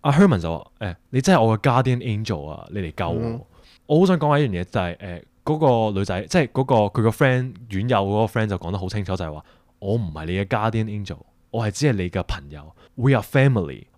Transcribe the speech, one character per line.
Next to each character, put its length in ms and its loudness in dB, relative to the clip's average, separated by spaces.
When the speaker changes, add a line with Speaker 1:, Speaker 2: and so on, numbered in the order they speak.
Speaker 1:
阿 100 2
Herman 260 6
就 180 -4
話： 100 -14
「誒， 180 -6
你 100 0
真 160 4
係 60 6
我 160 4
嘅 40 -6
guardian 360 2
angel 500 -4
啊， 220 -14
你 100 -8
嚟 140 -6
救 160 -4
我。」 120 -2
Speaker 2:
嗯。 180 -6
Speaker 1:
我 140 4
好 60 6
想 120 4
講 200 2
一 80 2
樣 20 -2
嘢， 20 -4
就 160 -4
係， 160 -4
誒， 260 -14
嗰 140 -2
個 60 -2
女 60 0
仔， 220 -4
即 120 0
係 100 2
嗰 160 -2
個， 120 0
佢 260 2
個 80 4
friend， 440 0
院 180 -2
友 100 4
嗰 280 2
個 140 -2
friend 60 0
就 120 -2
講 120 -8
得 80 -4
好 100 -6
清 160 -6
楚， 120 -4
就 80 -6
係 80 -8
話： 120 -14
「我 160 -2
唔 160 -4
係 140 -10
你 140 -4
嘅 40 -2
guardian 400 -2
angel， 340 -10
我 160 -2
係 60 -2
只 140 -2
係 60 4
你 180 -2
嘅 120 -4
朋 280 -6
友。 220 -18
We 180 2
are 100 2
family， 640 0